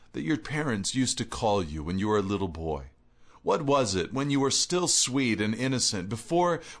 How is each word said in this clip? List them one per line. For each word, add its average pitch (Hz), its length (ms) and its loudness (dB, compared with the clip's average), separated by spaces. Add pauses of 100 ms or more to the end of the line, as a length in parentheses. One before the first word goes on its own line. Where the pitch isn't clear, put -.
(120)
that 131 100 -6
your 156 160 0
parents 131 560 -2
used 127 240 0
to 117 60 -2
call 104 380 0
you 78 200 -6
when 90 160 -2
you 104 100 0
were 107 100 4
a 101 40 2
little 98 260 0
boy? 78 360 -6 (580)
What 156 200 2
was 135 320 2
it 90 180 0
when 139 180 -2
you 139 100 2
were 139 100 2
still 180 380 0
sweet 123 520 2
and 107 140 0
innocent, 117 540 -2
before 170 520 0 (200)